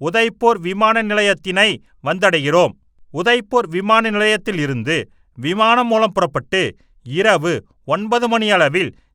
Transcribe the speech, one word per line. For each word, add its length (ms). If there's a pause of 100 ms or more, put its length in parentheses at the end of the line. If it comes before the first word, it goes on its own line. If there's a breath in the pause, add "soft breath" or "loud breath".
உதய்பூர் 600
விமான 440
நிலையத்தினை 760 (260)
வந்தடைகிறோம். 680 (420)
உதய்பூர் 560
விமான 400
நிலையத்தில் 480
இருந்து 520 (260)
விமானம் 520
மூலம் 240
புறப்பட்டு, 640 (280)
இரவு 640 (200)
ஒன்பது 420
மணி 240
அளவில் 440 (200)